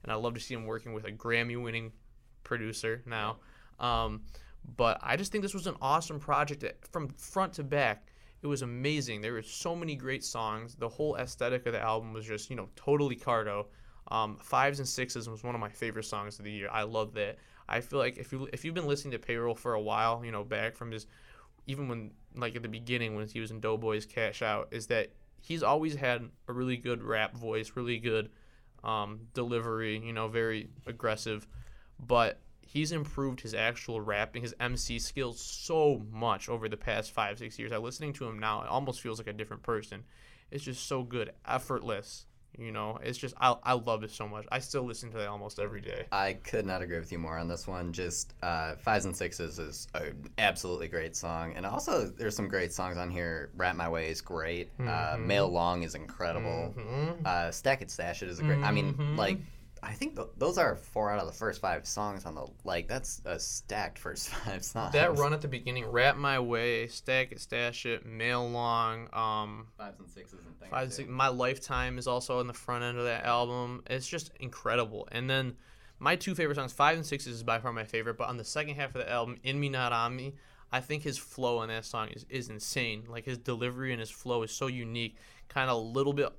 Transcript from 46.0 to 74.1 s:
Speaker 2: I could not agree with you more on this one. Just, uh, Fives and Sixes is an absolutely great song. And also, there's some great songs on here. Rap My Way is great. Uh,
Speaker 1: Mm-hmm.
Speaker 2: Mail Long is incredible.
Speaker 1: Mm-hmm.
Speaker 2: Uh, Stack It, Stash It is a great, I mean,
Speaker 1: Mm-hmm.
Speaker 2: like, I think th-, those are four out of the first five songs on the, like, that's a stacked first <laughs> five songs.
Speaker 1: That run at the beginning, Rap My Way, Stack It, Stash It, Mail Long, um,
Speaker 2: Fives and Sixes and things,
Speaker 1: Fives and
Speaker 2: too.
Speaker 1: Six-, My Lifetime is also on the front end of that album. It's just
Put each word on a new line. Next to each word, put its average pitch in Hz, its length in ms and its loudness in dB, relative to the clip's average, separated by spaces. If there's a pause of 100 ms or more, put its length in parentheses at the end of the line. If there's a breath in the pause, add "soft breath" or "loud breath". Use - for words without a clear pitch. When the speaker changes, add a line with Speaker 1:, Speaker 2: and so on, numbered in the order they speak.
Speaker 2:
I 98 220 4
could 101 340 0
not 92 160 0
agree 87 160 -2
with 82 140 -4
you 87 60 -2
more 80 200 -2
on 85 100 0
this 85 180 -4
one. 90 260 -2
Just, 85 500 -2
uh, 80 340 0
Fives 104 280 4
and 92 120 -2
Sixes 85 420 -4
is 76 360 -8
an 73 340 -6 (100)
absolutely 90 500 2
great 82 260 -2
song. 82 400 -2
And - 120 -4
also, 202 400 2
there's 104 280 -2
some 98 140 0
great 92 240 0
songs 90 240 -2
on 87 140 -2
here. 82 440 -2
Rap 90 220 2
My 85 120 0
Way 82 200 2
is 80 120 -2
great. 85 500 -2 (100)
Uh, - 20 0
Speaker 1:
Mm-hmm. 78 440 2
Speaker 2:
Mail 101 220 6
Long 87 360 4
is 76 100 -4
incredible. 82 840 -2
Speaker 1:
Mm-hmm. 147 480 -2
Speaker 2:
Uh, 85 260 4
Stack 135 320 2
It, 87 80 -8
Stash 87 320 -4
It 92 80 -4
is 87 100 -6
a - 20 2
great, 151 220 6
I 107 80 6
mean, 101 220 4
Speaker 1:
Mm-hmm. - 220 2
Speaker 2:
like, 98 220 4 (480 loud breath)
I 107 60 -4
think 277 240 -4
th-, - 120 -4 (100)
those 170 180 4
are 135 200 6
four 107 340 0
out 104 80 2
of 90 80 0
the 78 60 -6
first 107 280 -2
five 85 260 0
songs 101 380 -2
on 80 100 -6
the, 67 120 -6 (180)
like, 87 240 0
that's - 380 -4
a 85 120 -2
stacked - 600 -4
first - 300 -6
<laughs> - 20 -6
five - 340 -4
songs. 113 300 -2
Speaker 1:
That 151 240 6
run 143 160 4
at 151 80 -2
the 147 60 -4
beginning, 123 360 -4
Rap 120 320 6
My 139 240 4
Way, 117 460 2
Stack 131 460 0
It, - 80 -12
Stash 120 440 -2
It, 117 220 -2
Mail 120 420 2
Long, 117 640 2
um, 107 540 -2 (100)
Speaker 2:
Fives 104 240 -12
and 92 80 -16
Sixes 90 380 -18
and - 120 -18
things, 92 120 -16
Speaker 1:
Fives 131 140 0
and 131 80 -4
Speaker 2:
too. - 100 -6
Speaker 1:
Six-, 123 80 -8
My 131 180 4
Lifetime 127 720 2
is 123 100 -2
also 123 300 2
on 123 80 2
the 120 80 -6
front 120 280 -2
end 120 140 0
of 120 80 0
that 120 220 0
album. 120 600 2
It's 131 220 -2
just 165 320 -6